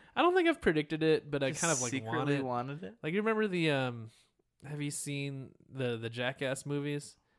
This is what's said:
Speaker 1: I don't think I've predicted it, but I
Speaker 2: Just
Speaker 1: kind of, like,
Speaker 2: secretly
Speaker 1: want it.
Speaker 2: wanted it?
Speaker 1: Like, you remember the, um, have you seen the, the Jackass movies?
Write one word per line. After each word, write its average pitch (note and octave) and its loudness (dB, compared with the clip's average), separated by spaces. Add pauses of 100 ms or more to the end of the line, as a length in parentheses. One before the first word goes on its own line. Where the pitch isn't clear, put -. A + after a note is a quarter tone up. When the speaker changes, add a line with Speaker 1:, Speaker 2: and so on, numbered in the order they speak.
(160)
Speaker 1:
I C4 4
don't F4 6
think F4 6
I've D#4+ 2
predicted D#3 2
it, D#3 4
but C#3 0
I C3+ 2
Speaker 2:
Just B2+ -4
Speaker 1:
kind E3+ 4
of, C3+ 0
like, A#2+ -2
Speaker 2:
secretly A#2 -2
Speaker 1:
want C3+ 0
it. C#3 2
Speaker 2:
wanted B2+ -4
it? F#3+ -12 (100)
Speaker 1:
Like, D#3 -2
you G3+ 0
remember A3 2
the, F3 2
um, B2 0 (560)
have D3 -6
you D3 -4
seen C#3 -6 (220)
the, B2+ -2
the A2+ -4
Jackass B2+ -4
movies? C#3+ -4 (240)